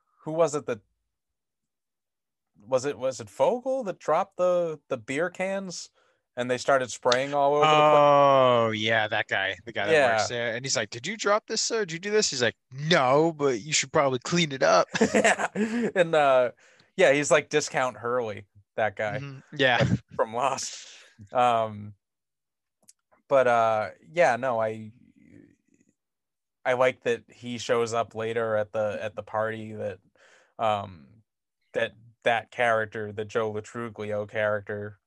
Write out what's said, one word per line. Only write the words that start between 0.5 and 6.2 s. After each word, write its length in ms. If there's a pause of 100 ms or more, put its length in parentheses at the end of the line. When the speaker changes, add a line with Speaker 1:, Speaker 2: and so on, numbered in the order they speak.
Speaker 1:
it 100
that 140 (1900)
was 180
it, 120
was 220
it 100
Fogel 560
that 140
dropped 380
the, 420 (100)
the 80
beer 320
cans 600 (480)